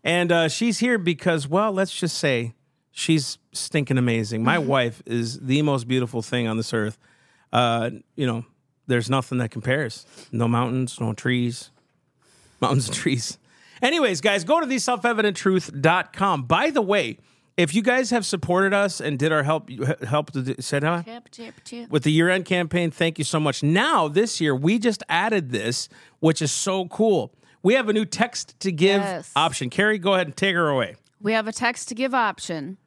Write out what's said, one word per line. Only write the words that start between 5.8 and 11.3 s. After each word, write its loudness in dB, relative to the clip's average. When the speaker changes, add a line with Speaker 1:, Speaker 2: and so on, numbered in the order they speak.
Speaker 1:
beautiful -2
thing -2
on -2
this -4
earth. -2
Uh, 2
you -2
know, -4
there's 0
nothing 0
that -2
compares. -4
No 0
mountains, 0
no -2
trees. -4